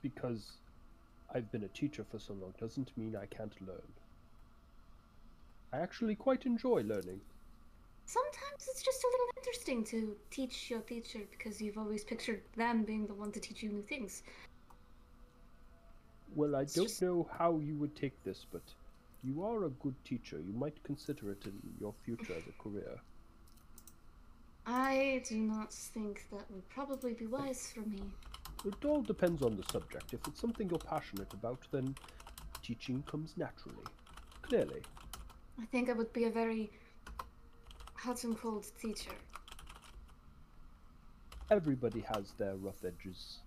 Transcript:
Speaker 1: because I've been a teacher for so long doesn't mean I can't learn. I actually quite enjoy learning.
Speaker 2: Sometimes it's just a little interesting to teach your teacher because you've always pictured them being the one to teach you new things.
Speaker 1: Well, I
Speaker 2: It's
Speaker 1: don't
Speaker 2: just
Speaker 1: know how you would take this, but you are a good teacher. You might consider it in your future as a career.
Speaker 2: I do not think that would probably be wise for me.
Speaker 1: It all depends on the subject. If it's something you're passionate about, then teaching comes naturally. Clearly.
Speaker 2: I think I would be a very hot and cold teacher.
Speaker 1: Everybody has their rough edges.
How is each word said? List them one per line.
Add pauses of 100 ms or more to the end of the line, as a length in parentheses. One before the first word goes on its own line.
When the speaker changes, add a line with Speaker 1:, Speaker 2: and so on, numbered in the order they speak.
Speaker 1:
because (760)
I've
been
a
teacher
for
so
long
doesn't
mean
I
can't
learn. (1800)
I
actually
quite
enjoy
learning. (840)
Speaker 2:
Sometimes
it's
just
a
little (100)
interesting
to (160)
teach
your
teacher (100)
because
you've
always
pictured (140)
them
being
the
one
to
teach
you
new
things. (2000)
Speaker 1:
Well,
I
Speaker 2:
It's
Speaker 1:
don't
Speaker 2:
just
Speaker 1:
know (100)
how
you
would
take
this,
but (640)
you
are
a
good (100)
teacher.
You
might
consider
it
in (200)
your (120)
future
as
a
career. (1700)
Speaker 2:
I
do
not
think
that
would
probably
be
wise
for
me. (640)
Speaker 1:
It
all
depends
on
the
subject.
If
it's
something
you're
passionate
about, (120)
then (680)
teaching
comes
naturally. (580)
Clearly. (800)
Speaker 2:
I
think
I
would
be
a
very (1300)
hot
and
cold (140)
teacher. (2500)
Speaker 1:
Everybody (120)
has
their
rough
edges.